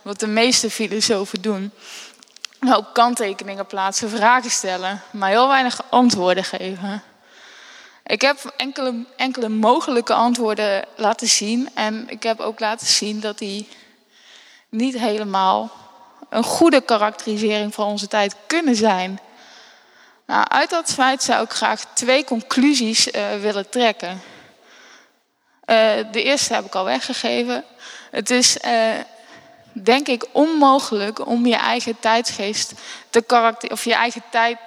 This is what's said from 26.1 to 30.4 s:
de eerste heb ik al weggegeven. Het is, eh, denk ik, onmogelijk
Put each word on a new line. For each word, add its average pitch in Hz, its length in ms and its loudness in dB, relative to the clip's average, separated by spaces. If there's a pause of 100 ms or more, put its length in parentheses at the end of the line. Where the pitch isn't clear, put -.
de 202 120 -4
eerste 269 300 0
heb 208 120 -2
ik - 100 -12
al 185 100 -2
weggegeven. 240 800 -2 (480)
Het 214 180 -6
is, 247 280 2
eh, 226 360 0 (800)
denk 240 340 2
ik, 247 240 -2
onmogelijk 269 960 2